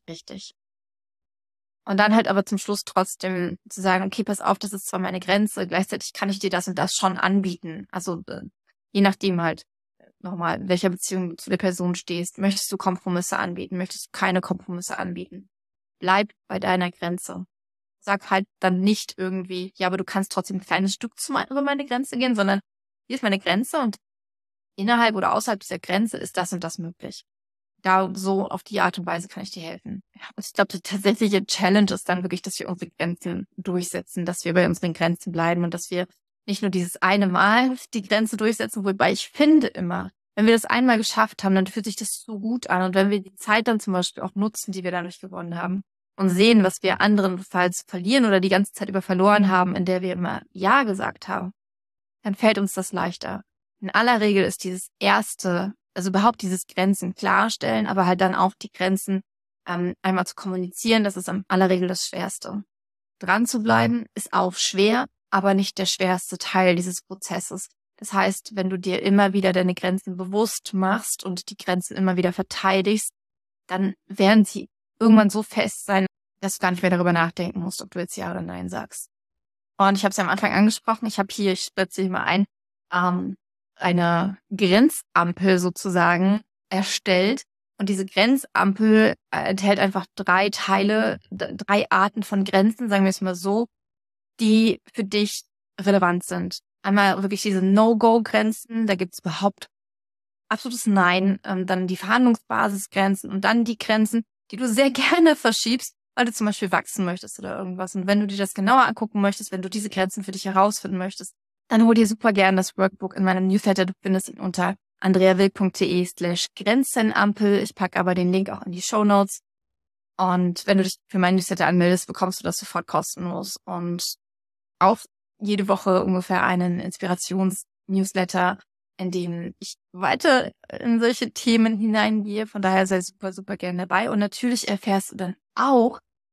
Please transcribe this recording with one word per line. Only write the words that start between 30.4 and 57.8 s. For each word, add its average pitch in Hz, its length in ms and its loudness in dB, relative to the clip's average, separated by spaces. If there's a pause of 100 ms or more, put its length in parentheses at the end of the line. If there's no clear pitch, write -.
ich - 80 -14
glaub, 196 140 2
die 180 140 -10
tatsächliche 202 640 0
Challenge 196 460 2
ist - 160 -6
dann 180 160 -2
wirklich, 180 180 -6
dass - 180 -10
wir - 80 -8
unsere 175 240 -8
Grenzen 175 540 -6 (100)
durchsetzen, 180 720 -6
dass 175 180 -8
wir 165 100 -2
bei 180 120 4
unseren 170 280 -2
Grenzen 170 380 -2
bleiben 170 320 0
und 170 100 -4
dass - 160 -12
wir 180 160 -4 (400)
nicht 202 160 -4
nur 202 80 0
dieses 180 300 -2
eine 196 260 2
Mal 220 500 4 (180)
die 226 80 -4
Grenze 214 340 0
durchsetzen, 220 480 -2
wobei 196 280 0
ich - 160 -6
finde 302 400 4
immer, 185 420 -6 (240)
wenn 208 120 2
wir 226 80 8
das 226 100 2
einmal 240 320 4
geschafft 220 480 -2
haben, 190 100 4
dann 190 120 2
fühlt 196 180 -6
sich 196 120 -8
das - 280 -8
so 220 140 -10
gut 226 320 -4
an. 180 120 0
Und 185 120 -2
wenn 196 160 4
wir 202 100 0
die - 140 -14
Zeit 220 340 0
dann 220 120 2
zum 196 120 -4
Beispiel 180 300 -2
auch - 120 -8
nutzen, 208 380 -4
die 185 120 -8
wir 180 60 -4
dadurch 180 300 -8
gewonnen 170 400 -10
haben, 180 220 -4 (380)
und 196 80 4
sehen, 208 340 6
was 185 200 0
wir 190 180 0
anderenfalls 190 840 0
verlieren 214 400 2
oder 196 140 4
die 185 100 2
ganze 196 240 2
Zeit 202 160 -8
über 190 100 -2
verloren 196 480 4
haben, 180 260 2
in 180 120 -2
der 185 160 0
wir 185 100 -4
immer 180 300 -6 (100)
Ja 208 300 2
gesagt - 460 -6
haben, 185 240 -6 (720)
dann 202 120 -2
fällt 220 240 2
uns 196 160 -2
das 190 180 -6
leichter. 185 500 -6 (380)
In 196 80 -8
aller 233 320 2
Regel 208 240 4
ist - 200 -4
dieses 185 340 -8
erste, 196 760 0 (220)
also 190 160 -4
überhaupt 202 320 2
dieses 185 240 -4
Grenzen 190 480 0
klarstellen, 214 720 0